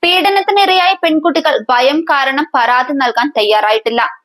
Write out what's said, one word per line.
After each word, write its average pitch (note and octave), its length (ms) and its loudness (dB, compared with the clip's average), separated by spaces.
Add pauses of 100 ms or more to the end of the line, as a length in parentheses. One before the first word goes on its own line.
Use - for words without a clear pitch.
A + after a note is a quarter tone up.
പീഡനത്തിനിരയായ F#4 880 0 (100)
പെൺകുട്ടികൾ D#4 540 0 (160)
ഭയം C4 260 2 (120)
കാരണം C#4 440 0
പരാതി B3 480 0
നൽകാൻ B3 340 0
തയ്യാറായിട്ടില്ല. A3 680 0 (240)